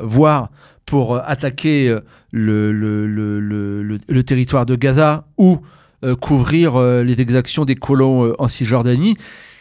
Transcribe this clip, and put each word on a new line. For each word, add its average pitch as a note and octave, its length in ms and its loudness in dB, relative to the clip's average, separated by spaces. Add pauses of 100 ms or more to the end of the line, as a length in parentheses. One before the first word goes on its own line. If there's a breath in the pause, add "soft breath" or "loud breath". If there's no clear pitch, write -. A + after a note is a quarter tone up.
voire A#2+ 480 2 (360 soft breath)
pour, B2 300 0
euh, B2+ 80 -2
attaquer, C#3+ 640 -2
euh, A2+ 120 0 (300 soft breath)
le, G#2+ 400 0
le, G#2+ 380 -2
le, G#2 320 -4
le, G#2 420 -6
le, G#2+ 160 -6 (100)
le B2+ 140 0
territoire B2+ 420 0
de B2 120 -2
Gaza D3 500 0 (100)
ou, F#3 220 4 (460 soft breath)
euh, B2+ 100 0
couvrir, C#3 640 0
euh, B2 260 2
les B2 180 0
exactions B2+ 440 0
des C3+ 100 0
colons, C3 500 2
euh, A#2 140 0
en B2+ 80 -2
Cisjordanie. B2 720 0 (440 loud breath)